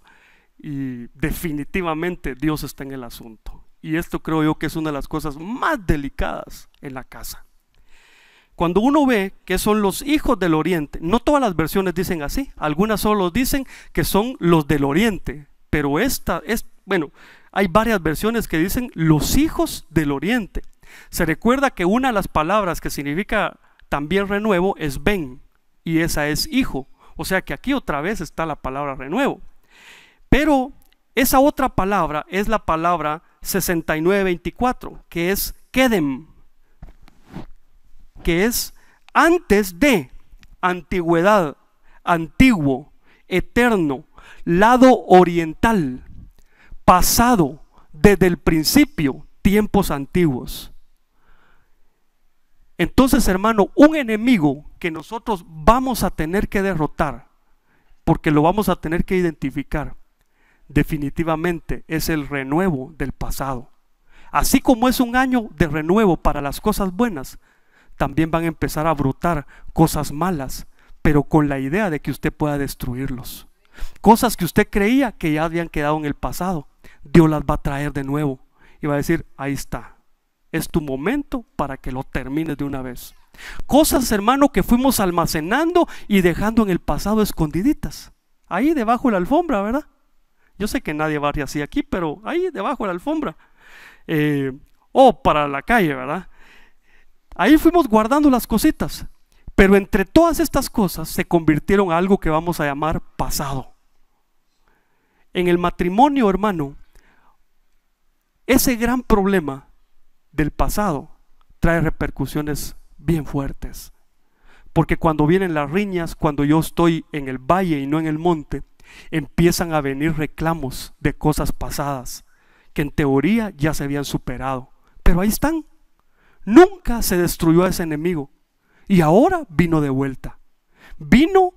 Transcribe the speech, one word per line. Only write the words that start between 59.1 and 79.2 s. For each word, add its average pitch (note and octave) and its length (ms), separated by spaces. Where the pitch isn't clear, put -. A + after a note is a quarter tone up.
identificar, C#3+ 800
definitivamente D#3 1200
es D#3+ 200
el D3+ 200
renuevo C#3+ 680
del C#3 140
pasado. C3 600
Así - 300
como B3+ 280
es B3+ 120
un A#3+ 160
año B3+ 400
de E3+ 100
renuevo D#3+ 520
para C#3+ 220
las C#3 200
cosas G3+ 320
buenas, F3+ 480
también D#3 340
van E3 140
a E3 40
empezar D#3+ 380
a D#3+ 80
brotar C#3+ 540
cosas D3+ 400
malas, D3+ 560
pero C#3+ 220
con D3+ 240
la C#3 100
idea E3 320
de D3 100
que D3 120
usted D3+ 200
pueda D3 260
destruirlos. B2+ 920
Cosas A3 360
que F#3 80
usted G#3 260
creía A3+ 400
que D#3+ 220
ya D3+ 120
habían E3 240
quedado D3+ 280
en D#3 80
el C#3+ 100
pasado, E3 540
Dios D#3 260
las D3+ 140
va D3 120
a - 80
traer C#3+ 300
de C3+ 120
nuevo C#3 340
y D#3 60
va C#3+ 80
a C#3+ 40
decir, D#3+ 280